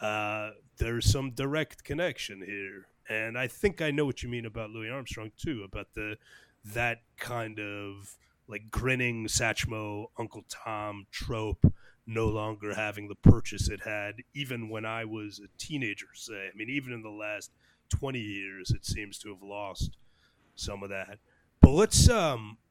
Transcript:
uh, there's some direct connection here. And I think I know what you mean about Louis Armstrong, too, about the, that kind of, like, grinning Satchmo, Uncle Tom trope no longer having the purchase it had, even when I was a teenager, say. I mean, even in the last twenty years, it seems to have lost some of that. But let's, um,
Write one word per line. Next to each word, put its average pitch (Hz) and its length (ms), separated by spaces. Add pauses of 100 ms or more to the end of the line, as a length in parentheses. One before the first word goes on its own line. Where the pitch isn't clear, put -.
uh, 107 500 (280)
there's 117 320
some 135 200
direct 139 540
connection 143 600
here. 98 420 (220)
And 110 280
I 127 120
think - 340
I 156 80
know 147 160
what 131 160
you 127 60
mean 120 180
about 110 240
Louis 110 180
Armstrong, 117 480
too, 127 280
about 98 300
the, 107 220 (480)
that 117 380 (140)
kind 113 420
of, 101 580 (300)
like, 107 240
grinning 120 560
Satchmo, 107 800 (120)
Uncle 110 300
Tom 104 640
trope 110 600 (340)
no 113 220
longer 107 460
having 104 340
the 101 80
purchase - 520
it 101 140
had, 104 340 (160)
even 127 360
when 110 160
I 113 200
was 104 360
a 101 80 (100)
teenager, 127 560
say. 98 380
I - 40
mean, 110 140
even 131 220
in 117 100
the 107 80
last 104 400 (380)
twenty 135 320
years, 98 500
it - 160
seems 104 320
to - 120
have 95 120
lost 101 540 (580)
some 101 280
of 98 80
that. 98 280 (420)
But 131 100
let's, 190 380
um, 135 500 (120)